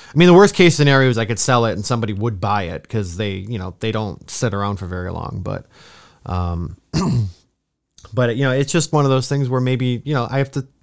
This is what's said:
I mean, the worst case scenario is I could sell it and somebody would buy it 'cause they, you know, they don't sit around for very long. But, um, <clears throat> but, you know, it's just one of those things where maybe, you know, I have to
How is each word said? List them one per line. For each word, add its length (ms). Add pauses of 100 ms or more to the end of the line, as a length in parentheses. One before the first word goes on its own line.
(140)
I 40
mean, 120
the 40
worst 220
case 200
scenario 340
is 80
I 80
could 140
sell 260
it 80
and 120
somebody 280
would 260
buy 240
it 240
'cause 300
they, 180
you 240
know, 220
they 100
don't 400
sit 220
around 240
for 80
very 260
long. 320
But, 220 (600)
um, 520 (160)
<clears throat> 360 (840)
but, 240
you 60
know, 80
it's 200
just 220
one 120
of 60
those 160
things 220
where 120
maybe, 440
you 80
know, 160
I 80
have 140
to 140 (180)